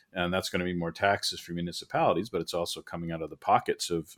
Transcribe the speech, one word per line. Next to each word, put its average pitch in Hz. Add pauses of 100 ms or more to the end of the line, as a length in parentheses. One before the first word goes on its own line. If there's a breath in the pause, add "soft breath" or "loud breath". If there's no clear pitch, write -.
(140 soft breath)
And 87
that's 92
gonna 92
be 90
more 85
taxes 98
for -
municipalities, 101
but 90
it's 82
also 85
coming 85
out 80
of 78
the 76
pockets -
of, 85